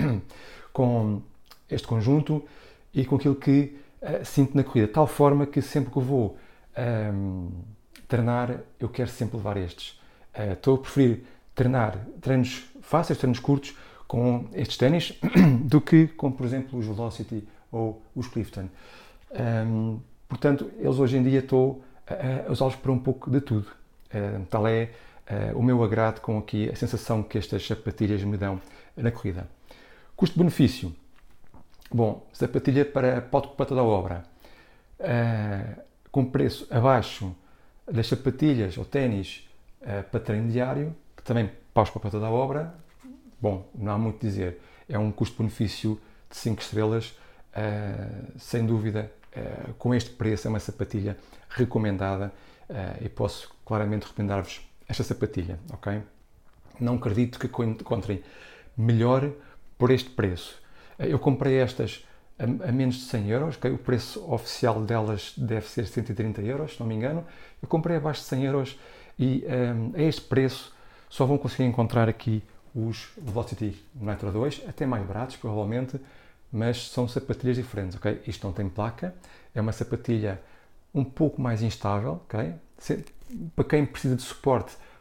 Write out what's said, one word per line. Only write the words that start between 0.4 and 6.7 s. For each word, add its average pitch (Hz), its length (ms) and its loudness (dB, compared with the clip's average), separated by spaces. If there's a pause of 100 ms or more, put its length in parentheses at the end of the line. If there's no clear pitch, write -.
com 113 480 2 (480)
este - 160 -4
conjunto 143 600 2 (460)
e 131 120 2
com 139 120 2
aquilo 139 180 4
que, 139 420 4 (260)
eh, 160 220 -4
sinto 139 320 2
na 139 60 6
corrida. 110 260 4
De - 40 -10
tal 156 140 6
forma 143 400 6
que 143 160 0
sempre 127 280 -2
que - 60 -10
eu 135 60 4
vou, 127 360 0 (380)